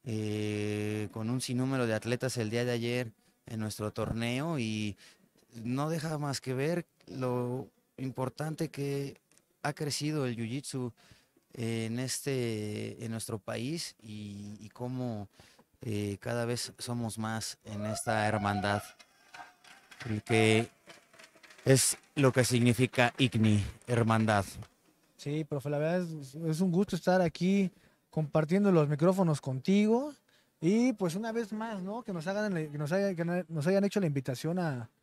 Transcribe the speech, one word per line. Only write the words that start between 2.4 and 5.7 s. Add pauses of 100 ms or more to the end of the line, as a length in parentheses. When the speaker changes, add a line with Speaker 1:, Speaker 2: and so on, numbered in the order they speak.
Speaker 1:
día
de
ayer (340)
en
nuestro
torneo
y (680)
no